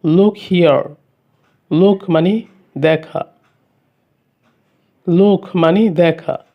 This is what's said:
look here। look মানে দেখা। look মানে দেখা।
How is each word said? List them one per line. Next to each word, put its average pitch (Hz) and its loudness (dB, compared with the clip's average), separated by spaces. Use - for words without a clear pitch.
look 196 2
here। 160 0
look 190 0
মানে 180 0
দেখা। 156 -2
look 190 2
মানে 180 2
দেখা। 165 -2